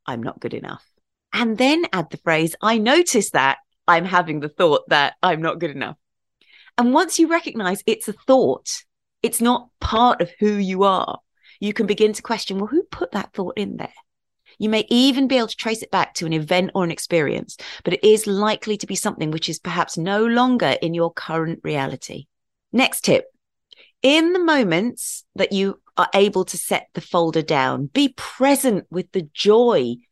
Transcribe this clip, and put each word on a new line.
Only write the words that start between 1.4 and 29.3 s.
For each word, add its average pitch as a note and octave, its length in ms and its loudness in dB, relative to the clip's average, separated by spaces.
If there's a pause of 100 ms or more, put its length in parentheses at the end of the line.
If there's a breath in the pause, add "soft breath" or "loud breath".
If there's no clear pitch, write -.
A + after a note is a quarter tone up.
then D4+ 360 2
add F3 160 -4
the - 80 -14
phrase, E3 440 0
"I A3+ 160 2
notice B3 540 2
that C3+ 260 2 (300)
I'm E3+ 180 4
having E3+ 340 0
the D3 100 -8
thought D#3 400 2
that C#3+ 320 2
I'm E3 200 0
not E3 180 -4
good D#3+ 120 -4
enough." C#3 260 -10 (800 soft breath)
And B3 160 2
once F4 240 2
you E4 100 4
recognize A3 580 -4
it's - 220 -2
a G#3 60 -8
thought, - 680 2 (400)
it's A#3+ 180 -2
not B3 280 0 (100)
part A#3+ 420 2
of F3 180 -2
who G#3 140 2
you F#3+ 300 0
are, F#3+ 360 0 (400 soft breath)
you G#3 140 -4
can G#3+ 140 0
begin G#3+ 260 2
to - 80 -10
question, G3 380 -6
"Well, G#3 80 -4
who D#4+ 160 -2
put - 280 -10
that - 220 -8
thought F3+ 240 -6
in G3+ 200 -6
there?" - 160 -12 (680 soft breath)
You G#3+ 100 -2
may G#3+ 200 0
even B3+ 380 4
be C4 100 2
able A3+ 120 0
to - 60 -10
trace A3+ 280 -4
it - 80 -10
back F3+ 240 -2
to E3+ 100 -6
an D#3+ 80 -2
event F3 400 0
or F#3+ 100 0
an E3+ 60 -2
experience, - 680 -4 (260 loud breath)
but E3+ 100 -2
it - 100 -4
is G#3+ 220 6
likely G#3 520 -2
to - 100 -10
be G3 80 -6
something F3+ 340 -4
which D#3+ 200 -4
is D#3+ 100 -8
perhaps F3 380 -4
no G3 280 0
longer A#3 560 2
in E3 140 -2
your E3 180 -2
current E3 500 -6
reality. D3+ 600 -8 (460)
Next A#3+ 300 0
tip, C3 260 2 (760 soft breath)
in D#4+ 320 4
the F#4 100 0
moments A#3+ 840 0 (100)
that - 160 -2
you G3 280 -2 (160)
are F3 200 0
able G3 300 4
to F#3 120 -10
set - 360 -4
the E3+ 80 -10
folder E3 420 0
down, C3 440 0
be C#4 300 0
present C4+ 720 0
with F3 220 -8
the F3 220 -4